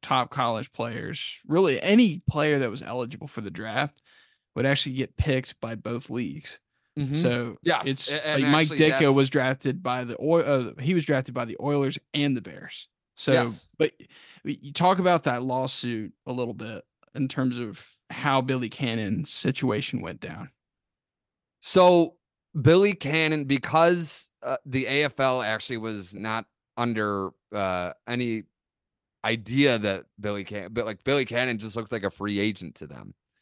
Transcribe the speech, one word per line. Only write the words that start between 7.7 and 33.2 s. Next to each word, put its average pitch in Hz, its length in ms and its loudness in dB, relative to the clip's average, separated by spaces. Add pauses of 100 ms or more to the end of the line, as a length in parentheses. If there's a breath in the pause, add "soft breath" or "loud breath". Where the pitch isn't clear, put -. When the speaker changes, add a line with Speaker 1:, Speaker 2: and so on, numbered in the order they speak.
Speaker 1:
it's 135 240 -2
Speaker 2:
a-, 147 160 -4
and 147 160 2
Speaker 1:
like 143 80 2
Mike 156 100 6 (100)
Speaker 2:
actually 151 80 2
Speaker 1:
Ditka 156 220 6
Speaker 2:
that's 139 140 6
Speaker 1:
was 139 140 6
drafted 135 540 0
by 127 220 -2
the 120 160 -8
Oil-, 165 240 4 (320)
uh, - 40 -10
he 156 120 2
was 165 120 2
drafted 131 280 0
by 123 120 -4
the 113 160 -10
Oilers 143 380 0 (140)
and 143 220 0
the 117 60 -4
Bears. - 460 -16 (280)
So, - 180 0
Speaker 2:
Yes. 120 340 0 (100)
Speaker 1:
but 156 140 2 (520 soft breath)
you 143 300 -8
talk 180 260 4
about 180 240 4
that 123 200 -2
lawsuit 123 720 -4 (120)
a 135 60 -8
little 120 220 -4
bit 110 300 -12 (300)
in 131 140 -2
terms 127 320 -2
of 107 260 -10 (240)
how 135 320 2
Billy 127 280 -2
Cannon's 117 600 -2
situation 123 720 -2
went - 200 -10
down. - 280 -12 (1120)
Speaker 2:
So 180 540 6 (440)
Billy 185 340 8
Cannon, 156 520 0
because, 160 840 2 (140)
uh, 127 220 -4
the 131 220 -4
A 143 180 2
F 139 140 -4
L 127 220 2
actually 110 360 -4
was 104 380 -8
not 110 300 -6 (320)
under, 107 520 -2 (240)
uh, 92 380 -2 (160)
any 120 360 -4 (800)
idea 117 560 2
that 98 260 -2 (140)
Billy 104 240 -4
Can-, 98 280 -10
but, 113 140 -2
like, 107 180 -8
Billy 135 220 2
Cannon 120 320 -2
just 104 180 -8
looked 110 160 -8
like 110 120 -4
a 95 80 0
free 101 280 -2
agent 98 360 -2
to 80 120 -14
them. 57 260 -18 (280)